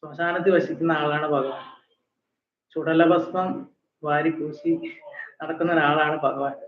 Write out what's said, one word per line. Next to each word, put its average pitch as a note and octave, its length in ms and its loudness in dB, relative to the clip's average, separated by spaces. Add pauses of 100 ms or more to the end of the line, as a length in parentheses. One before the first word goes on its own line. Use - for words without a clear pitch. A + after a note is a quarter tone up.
ശ്മശാനത്തിൽ F3 520 0
വസിക്കുന്ന D#3+ 360 0
ആളാണ് D3+ 360 0
ഭഗവാൻ. C3+ 360 -2 (1120)
ചുടലഭസ്മം E3 760 2 (540)
വാരി D3+ 260 2
പൂശി D#3 420 -4 (640)
നടക്കുന്ന D#3+ 380 -2
ഒരാളാണ് D3+ 480 2
ഭഗവാൻ. C#3 340 0 (120)